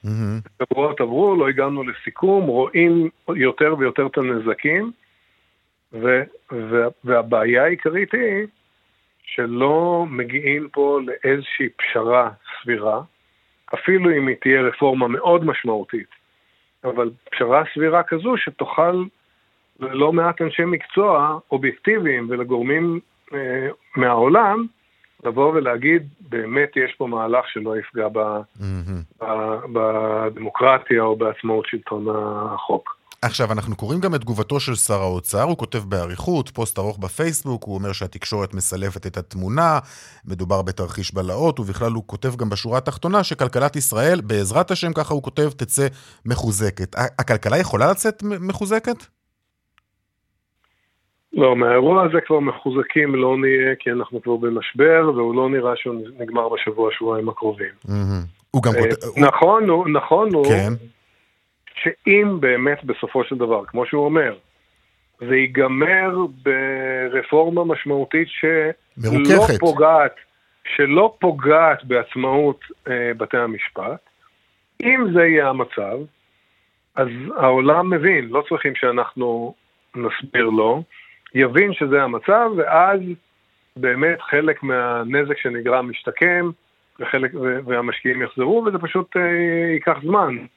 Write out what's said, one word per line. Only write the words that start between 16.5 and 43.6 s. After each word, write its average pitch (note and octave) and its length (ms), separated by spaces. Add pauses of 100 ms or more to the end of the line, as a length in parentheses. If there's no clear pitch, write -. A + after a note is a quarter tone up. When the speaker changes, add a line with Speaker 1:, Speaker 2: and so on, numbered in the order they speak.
Speaker 2:
אבל A#2+ 260 (200)
פשרה C3 320 (120)
סבירה D#3+ 280
כזו F3 340
שתוכל F3 680 (760)
ללא C3 320
מעט E3 300
אנשי E3 220
מקצוע E3 760 (120)
אובייקטיביים C#3 800
ולגורמים, B2+ 680 (340)
אה, C#3 40 (580)
מהעולם, D#3+ 680 (580)
לבוא C3 280
ולהגיד, C#3+ 500 (180)
"באמת B2 560
יש B2+ 220
פה C3+ 80
מהלך A#2 420
שלא A2 300
יפגע G#2+ 340
ב-, G#2+ 280 (200)
Speaker 1:
מהמם. F#2+ 420 (200)
Speaker 2:
ב-, A2 360 (140)
בדמוקרטיה A2 1300
או A2 140
בעצמאות A2 500
שלטון G#2+ 400 (100)
החוק." G#2+ 800 (260)
Speaker 1:
עכשיו, A#2 300
אנחנו G#2+ 240
קוראים C#3 240
גם F3+ 140
את C#3 60
תגובתו A2+ 400
של B2+ 140
שר G#2 260
האוצר, F#2 420
הוא E3 160
כותב A#2 200
באריכות, G2 720
פוסט - 300
ארוך G2+ 200
בפייסבוק, C3 680
הוא G#2 100
אומר G2 180
שהתקשורת G2 640
מסלפת F#2+ 520
את F2+ 100
התמונה, A2+ 600 (460)
מדובר F#2 380
בתרחיש F#2 520
בלהות, A2+ 460
ובכלל A2+ 320
הוא A2+ 140
כותב - 300
גם A#2 140
בשורה A2+ 280
התחתונה E3+ 460
שכלכלת C#3 520